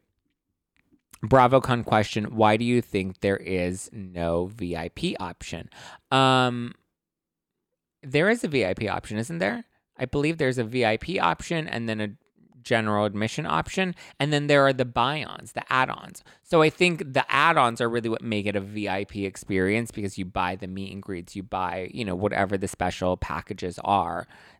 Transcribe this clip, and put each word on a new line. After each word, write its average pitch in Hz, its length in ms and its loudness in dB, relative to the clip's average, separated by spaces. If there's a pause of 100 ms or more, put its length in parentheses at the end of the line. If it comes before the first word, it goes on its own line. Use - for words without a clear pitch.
(1200)
BravoCon 123 600 6
question, 107 520 0
why 107 200 6
do 117 80 -2
you 120 160 2
think 95 420 -4
there 98 160 2
is 90 540 -4
no 87 600 -2
V 87 220 -6
I 85 140 -8
P - 260 -4
option? - 520 -10 (440)
Um, 127 640 2 (1300)
there 147 260 4
is 233 140 0
a 190 40 -2
V 135 160 2
I 92 100 0
P 110 120 -4
option, 95 320 -4
isn't 165 200 -4
there? 226 260 -2 (340)
I 131 60 -6
believe 151 340 0
there's 127 200 0
a 117 60 0
V 120 200 0
I 110 120 4
P 180 220 -4
option 165 480 0
and 117 220 -6
then 110 120 -2
a 104 100 -4 (520)
general 107 440 2
admission 104 400 -2
option, 180 480 -2 (240)
and 147 160 0
then 147 120 0
there 143 200 6
are 135 80 4
the 127 100 -2
buy-ons, 123 680 -4
the - 200 -8
add-ons. - 500 -2 (200)
So 165 180 4
I 156 80 8
think 156 460 0
the 135 180 2
add-ons 139 480 4
are 117 80 2
really 117 220 -2
what - 120 -2
make 107 220 -2
it 101 100 -2
a 101 60 -2
V 104 260 -6
I 98 180 -2
P 98 200 -6
experience 98 640 0
because 101 280 -6
you 92 80 -6
buy 92 300 -2
the 98 100 -12
meet 95 260 -10
and 95 100 -12
greets, 90 320 -10
you 98 80 -8
buy, 92 520 -6
you 120 100 -6
know, 95 100 -4
whatever 98 440 0
the 95 100 -4
special 90 480 -2
packages 87 640 -8
are 87 440 0 (340)